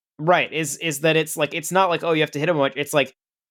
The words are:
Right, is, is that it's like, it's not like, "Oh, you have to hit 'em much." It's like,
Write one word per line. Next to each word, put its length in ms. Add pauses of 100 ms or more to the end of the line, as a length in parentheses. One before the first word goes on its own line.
(240)
Right, 300
is, 240
is 240
that 160
it's 180
like, 200
it's 160
not 180
like, 140
"Oh, 80
you 100
have 100
to 80
hit 80
'em 100
much." 180
It's 180
like, 220 (340)